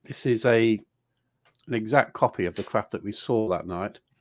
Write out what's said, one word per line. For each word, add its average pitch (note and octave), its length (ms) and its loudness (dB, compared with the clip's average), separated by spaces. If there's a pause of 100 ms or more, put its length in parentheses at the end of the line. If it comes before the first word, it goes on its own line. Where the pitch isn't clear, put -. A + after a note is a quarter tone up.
this - 220 -12
is A#2 180 0
a, A2+ 360 4 (840)
an D#3 80 -6
exact A2+ 380 2
copy A#2 340 0
of F2 80 -4
the G2 80 -6
craft - 300 -4
that F#2 100 -8
we G2+ 100 -6
saw A2 360 -2
that E2+ 180 -2
night. F#2 320 -8 (220)